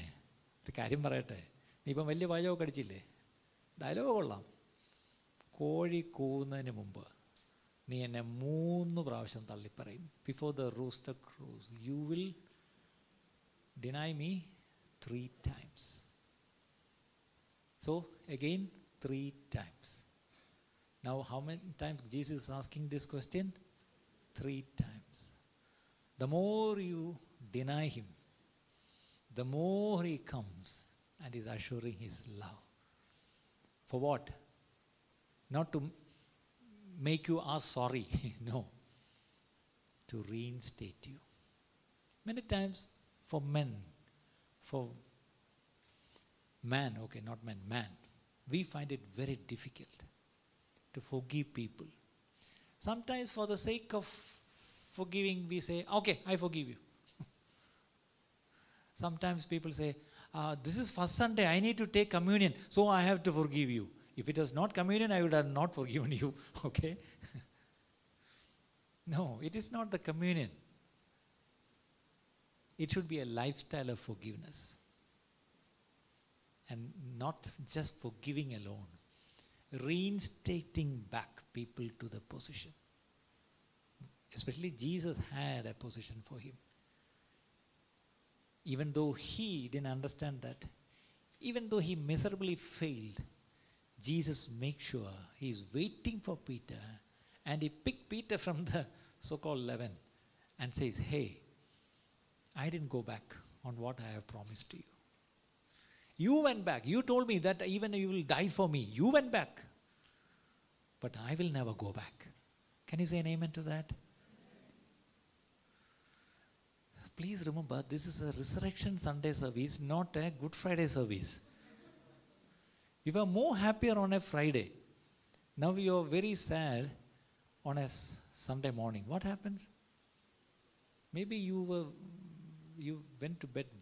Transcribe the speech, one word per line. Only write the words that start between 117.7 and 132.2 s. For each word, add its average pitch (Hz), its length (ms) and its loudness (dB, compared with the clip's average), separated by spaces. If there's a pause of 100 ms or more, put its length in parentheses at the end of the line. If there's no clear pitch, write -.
this 147 200 -2
is 165 140 -4
a 147 160 0
Resurrection 185 600 0
Sunday 147 360 2
service, 131 460 0
not 160 380 0
a 165 140 0 (100)
Good 156 140 -4
Friday 170 320 4
service. 107 540 0 (1600)
You 151 100 0
were 208 120 4
more 226 300 6
happier 214 420 6
on 196 160 4
a 196 60 6
Friday. 147 520 4 (840)
Now 156 200 4
you 185 220 6
are 175 60 4
very 185 320 2
sad 143 540 2 (760)
on 143 120 0
a 143 60 2
s-, - 380 -4 (120)
Sunday 135 380 -2
morning. 113 360 -2
What 175 160 -2
happens? 196 460 -4 (1400)
Maybe 202 220 -2
you 190 280 0
were, 175 220 0 (920)